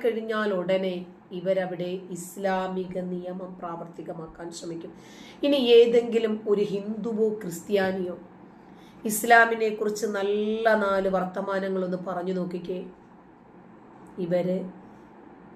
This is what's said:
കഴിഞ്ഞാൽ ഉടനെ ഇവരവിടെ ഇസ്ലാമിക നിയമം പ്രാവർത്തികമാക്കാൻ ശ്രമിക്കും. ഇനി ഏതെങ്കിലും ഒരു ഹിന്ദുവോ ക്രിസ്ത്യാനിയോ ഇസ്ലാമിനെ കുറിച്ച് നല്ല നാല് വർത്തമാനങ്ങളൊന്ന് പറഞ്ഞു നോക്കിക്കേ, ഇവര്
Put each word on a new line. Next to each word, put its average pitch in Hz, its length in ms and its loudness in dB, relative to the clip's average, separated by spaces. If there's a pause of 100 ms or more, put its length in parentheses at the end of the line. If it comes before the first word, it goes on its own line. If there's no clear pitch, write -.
കഴിഞ്ഞാൽ 220 460 -2 (100)
ഉടനെ 185 360 0 (440)
ഇവരവിടെ 180 520 -2 (240)
ഇസ്ലാമിക 185 800 -4 (160)
നിയമം 180 480 -8
പ്രാവർത്തികമാക്കാൻ 170 880 -12 (100)
ശ്രമിക്കും. 170 340 -12 (540)
ഇനി 285 140 4 (180)
ഏതെങ്കിലും 226 560 6 (180)
ഒരു 202 120 4 (100)
ഹിന്ദുവോ 214 540 -2 (140)
ക്രിസ്ത്യാനിയോ 185 760 -2 (960)
ഇസ്ലാമിനെ 226 600 6 (100)
കുറിച്ച് 208 260 -2 (120)
നല്ല 214 500 0 (160)
നാല് 190 320 2
വർത്തമാനങ്ങളൊന്ന് 190 920 -2
പറഞ്ഞു 180 320 -4
നോക്കിക്കേ, 180 400 -6 (1500)
ഇവര് 180 320 0 (1000)